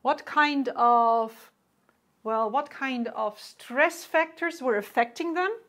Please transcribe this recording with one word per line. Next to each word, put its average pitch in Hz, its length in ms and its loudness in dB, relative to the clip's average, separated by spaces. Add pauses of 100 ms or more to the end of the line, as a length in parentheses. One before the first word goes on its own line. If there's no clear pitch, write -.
what 294 220 -2
kind 285 500 0
of, 233 760 2 (720)
well, 220 260 -2
what 285 180 -2
kind 247 400 -6
of 214 300 -6
stress 311 680 -2
factors 320 560 -2
were 247 160 0
affecting 233 580 -2
them 370 200 -2 (140)